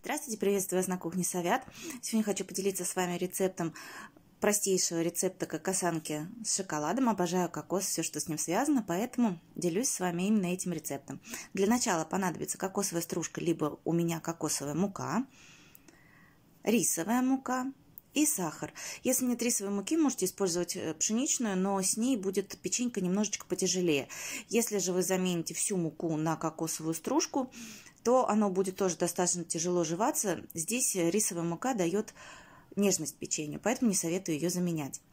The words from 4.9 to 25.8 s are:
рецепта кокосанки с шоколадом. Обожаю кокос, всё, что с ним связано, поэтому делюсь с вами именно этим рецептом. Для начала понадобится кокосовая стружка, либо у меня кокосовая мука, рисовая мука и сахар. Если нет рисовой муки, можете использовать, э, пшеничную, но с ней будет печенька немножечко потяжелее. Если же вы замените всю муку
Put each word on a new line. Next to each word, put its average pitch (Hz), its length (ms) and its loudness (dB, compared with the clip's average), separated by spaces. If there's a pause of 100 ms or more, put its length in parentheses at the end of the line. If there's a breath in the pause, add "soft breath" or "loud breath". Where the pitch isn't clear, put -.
рецепта 175 460 0
кокосанки 160 800 -2 (180)
с - 120 0
шоколадом. 190 520 0
Обожаю 180 400 2
кокос, 175 360 -2
всё, - 180 -2
что - 160 -4
с - 80 -4
ним 151 100 -4
связано, 240 480 2
поэтому 202 540 0 (160)
делюсь 175 340 0
с - 120 -2
вами 180 240 0
именно 208 220 4
этим 180 260 -2
рецептом. - 480 -6 (340 loud breath)
Для 196 140 2
начала 220 360 2
понадобится 180 540 -2
кокосовая 190 420 -2
стружка, 170 400 -4
либо 156 440 0
у 160 80 2
меня 165 260 2
кокосовая 151 560 -4
мука, 190 500 0 (1400 loud breath)
рисовая 220 580 2
мука 262 500 -2 (400)
и 294 140 4
сахар. 160 460 -2 (320 loud breath)
Если 254 200 2
нет 240 160 0
рисовой 214 320 0
муки, 202 240 0
можете 285 300 2
использовать, 175 480 0
э, 160 200 -4
пшеничную, 220 640 0
но 196 240 2
с - 160 0
ней 247 200 2
будет 190 420 -2
печенька 240 420 -2
немножечко 190 460 0
потяжелее. 180 640 2 (400 loud breath)
Если 214 300 0
же 180 140 0
вы 180 120 2
замените 180 500 0
всю - 220 -2
муку 160 400 -2